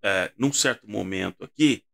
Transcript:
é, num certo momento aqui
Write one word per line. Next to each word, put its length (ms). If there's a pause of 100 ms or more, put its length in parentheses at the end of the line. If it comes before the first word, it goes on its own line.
é, 360
num 140
certo 360
momento 560
aqui 500